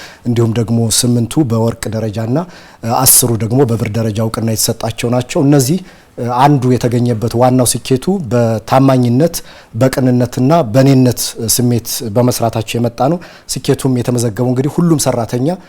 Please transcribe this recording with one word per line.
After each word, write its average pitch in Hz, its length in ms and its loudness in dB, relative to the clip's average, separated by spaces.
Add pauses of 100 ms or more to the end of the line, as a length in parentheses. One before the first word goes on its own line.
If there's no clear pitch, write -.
(240)
እንዲሁም 113 300 0
ደግሞ 117 260 0 (120)
ስምንቱ 120 540 0
በወርቅ 113 440 -2
ደረጃና 110 480 -4 (580)
አስሩ 127 420 0
ደግሞ 113 280 0
በብር 113 260 -2
ደረጃ 113 280 -4
እውቅና 113 300 -4
የተሰጣቸው 113 600 -4
ናቸው። 127 320 -2
እነዚህ 143 380 2 (560)
አንዱ 139 340 4
የተገኘበት 120 680 0
ዋናው 127 320 4
ስኬቱ - 380 -2 (240)
በታማኝነት 123 1040 2 (400)
በቅንነትና 127 760 0 (120)
በእኔነት 131 580 4 (280)
ስሜት 120 400 0 (200)
በመስራታቸው 117 680 0
የመጣ 117 320 -4
ነው። 175 120 -2 (280)
ስኬቱም 131 480 -2
የተመዘገበው 123 540 -2
እንግዲህ 135 240 -2
ሁሉም 165 280 2
ሰራተኛ 123 460 -2 (220)